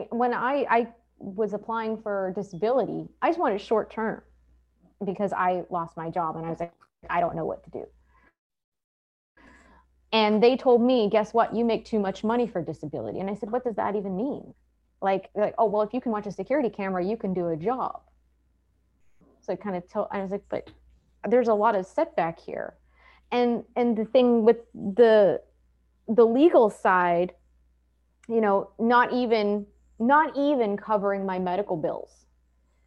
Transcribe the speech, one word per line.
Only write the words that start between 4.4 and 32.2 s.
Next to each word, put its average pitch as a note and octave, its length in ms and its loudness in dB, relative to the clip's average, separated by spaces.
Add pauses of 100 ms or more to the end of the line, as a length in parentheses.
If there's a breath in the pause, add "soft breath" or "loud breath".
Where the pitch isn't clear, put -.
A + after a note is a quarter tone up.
because G3 260 -4
I F3+ 380 0
lost E3+ 260 -6
my E3 140 -8
job E3 280 -4
and E3 80 -10
I E3 40 -8
was D#3+ 100 -8
like, E3+ 140 -10 (340)
"I E3+ 120 -2
don't E3 160 -2
know D#3+ 100 -6
what - 200 -8
to - 40 -20
do." - 160 -12 (2250 soft breath)
And G#3+ 300 2
they A#3+ 160 6
told A#3+ 240 4
me, A#3+ 260 2
"Guess G#3+ 280 0
what? A3+ 200 2
You A3+ 100 0
make A3+ 200 -2
too A3 140 -2
much F#3+ 240 -4
money A#3 240 0
for F3+ 160 -6
disability." C#3 560 -8
And F#3+ 100 -6
I G#3 60 -6
said, G#3 160 -10
"What B3 120 -4
does A3+ 120 -6
that G3 200 -2
even F#3+ 220 -6
mean?" A#3+ 380 -8 (440)
Like, G3 360 -2
like, G#3 240 -2
"Oh, A3+ 60 4
well, G#3 180 0
if G#3 100 -6
you B3+ 80 -4
can B3+ 100 -6
watch G#3 140 -6
a G3+ 60 -10
security B3+ 400 -2
camera, F#3+ 340 -4
you G#3+ 100 -2
can F#3+ 160 -6
do F3+ 180 -2
a E3 60 -2
job." G#3 460 -6 (1400)
So G3+ 120 -6
I - 20 -2
kind F#3+ 200 -8
of F3+ 120 -8
told, G#3+ 220 -4
I G3+ 140 -6
was F#3 80 -8
like, G3+ 180 -8
"But - 220 -8 (580)
there's A#3+ 180 4
a A#3 60 4
lot G#3 220 2
of F#3 100 -2
setback F#3 540 -2
here." - 340 -10 (580 soft breath)
And, A#3+ 320 0 (120)
and A#3+ 200 2
the G#3+ 100 -2
thing A#3+ 400 4
with A3+ 120 6 (160)
the, G#3 680 6 (680)
the A3+ 180 6
legal C4 460 6
side, F3+ 600 2 (960)
you A3+ 140 2
know, G3+ 380 2
not A#3+ 340 4
even, G#3+ 540 0 (320)
not C#4+ 360 2
even B3+ 420 0
covering G3+ 480 -2
my F#3 120 -4
medical F#3 400 -4
bills. - 460 -8 (640)